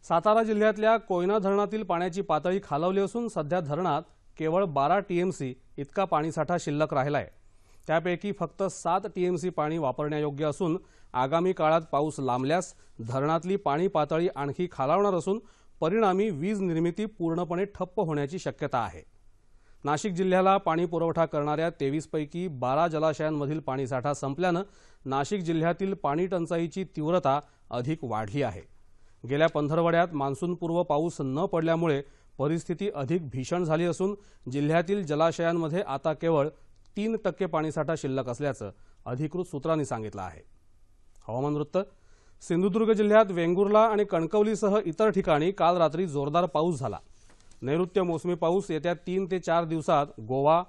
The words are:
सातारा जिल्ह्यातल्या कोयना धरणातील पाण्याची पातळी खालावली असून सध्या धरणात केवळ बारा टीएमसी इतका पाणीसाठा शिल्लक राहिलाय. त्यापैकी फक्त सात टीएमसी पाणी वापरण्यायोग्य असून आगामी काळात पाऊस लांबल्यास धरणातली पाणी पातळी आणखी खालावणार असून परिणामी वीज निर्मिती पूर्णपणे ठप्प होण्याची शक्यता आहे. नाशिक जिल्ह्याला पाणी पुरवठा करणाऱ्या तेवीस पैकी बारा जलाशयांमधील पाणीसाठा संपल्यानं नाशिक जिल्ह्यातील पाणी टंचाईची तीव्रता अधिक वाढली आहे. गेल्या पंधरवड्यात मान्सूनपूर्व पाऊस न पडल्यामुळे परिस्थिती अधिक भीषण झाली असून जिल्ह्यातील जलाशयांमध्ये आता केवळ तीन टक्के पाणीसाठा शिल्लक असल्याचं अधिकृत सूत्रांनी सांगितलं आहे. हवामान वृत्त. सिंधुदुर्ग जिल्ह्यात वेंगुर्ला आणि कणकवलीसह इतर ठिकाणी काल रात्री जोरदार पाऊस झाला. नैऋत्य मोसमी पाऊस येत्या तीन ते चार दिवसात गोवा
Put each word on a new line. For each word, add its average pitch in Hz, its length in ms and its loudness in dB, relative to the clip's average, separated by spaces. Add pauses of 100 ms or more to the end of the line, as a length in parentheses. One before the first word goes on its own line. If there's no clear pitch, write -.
सातारा 214 340 4
जिल्ह्यातल्या 214 540 4
कोयना 196 420 0
धरणातील 202 440 0
पाण्याची 175 400 -2
पातळी 175 420 0
खालावली 180 360 0
असून 233 280 -2
सध्या 165 320 -2
धरणात 156 420 -2 (360)
केवळ 160 260 2
बारा 151 340 2
टीएमसी 175 560 -2 (220)
इतका 165 280 -4
पाणीसाठा 160 560 0
शिल्लक 151 340 -2
राहिलाय. 135 360 0 (560)
त्यापैकी 170 460 0
फक्त 175 300 -6
सात 180 380 -2 (160)
टीएमसी 180 340 0
पाणी 156 280 -2
वापरण्यायोग्य 147 680 -2
असून 151 340 0 (340)
आगामी 165 400 2
काळात 165 280 2
पाऊस 151 380 -2
लांबल्यास 135 560 -2 (340)
धरणातली 160 480 0
पाणी 170 320 0
पातळी 160 480 0
आणखी 143 360 -4
खालावणार 185 420 2
असून 190 260 -2 (400)
परिणामी 196 500 2
वीज 190 300 -2
निर्मिती 170 460 0
पूर्णपणे 170 580 -2
ठप्प 202 360 -6
होण्याची 156 380 -2
शक्यता 135 400 -4
आहे. 90 240 -6 (840)
नाशिक 156 280 0
जिल्ह्याला 185 440 4
पाणी 170 300 0
पुरवठा 165 400 0
करणाऱ्या 151 440 0
तेवीस 143 360 -2
पैकी 165 420 -6
बारा 139 400 0
जलाशयांमधील 156 720 0
पाणीसाठा 135 540 -2
संपल्यानं 165 480 0 (420)
नाशिक 143 360 -2
जिल्ह्यातील 170 540 0
पाणी 160 320 -2
टंचाईची 170 580 -2
तीव्रता 151 560 0 (300)
अधिक 123 320 -4
वाढली 113 400 -4
आहे. 95 300 -6 (560)
गेल्या 147 200 4
पंधरवड्यात 165 640 2
मान्सूनपूर्व 165 720 -2
पाऊस 160 380 0
न 139 260 -2
पडल्यामुळे 165 560 2 (360)
परिस्थिती 165 520 -2
अधिक 151 380 -2
भीषण 127 360 -2
झाली 160 200 2
असून 185 300 -2 (360)
जिल्ह्यातील 160 560 0
जलाशयांमध्ये 165 760 0
आता - 320 -4
केवळ 151 360 2 (480)
तीन 220 280 -2
टक्के 185 220 -2
पाणीसाठा 156 520 -2
शिल्लक 131 300 -2
असल्याचं 120 420 -4 (360)
अधिकृत 131 380 -4
सूत्रांनी 151 400 -2
सांगितलं 107 380 -6
आहे. 85 200 -12 (840)
हवामान 135 260 -4
वृत्त. 147 240 -2 (640)
सिंधुदुर्ग 202 520 2
जिल्ह्यात 208 380 6
वेंगुर्ला 185 500 4
आणि 214 240 4
कणकवलीसह 202 800 2
इतर 202 260 2
ठिकाणी 175 420 2
काल 175 240 4
रात्री 165 300 2
जोरदार 147 400 0
पाऊस 160 320 0
झाला. 110 200 -6 (640)
नैऋत्य 175 400 0
मोसमी 175 320 -2
पाऊस 175 360 0
येत्या 165 240 -2
तीन 185 360 -4
ते 185 80 -2
चार 170 260 0
दिवसात 156 420 2 (140)
गोवा 139 480 2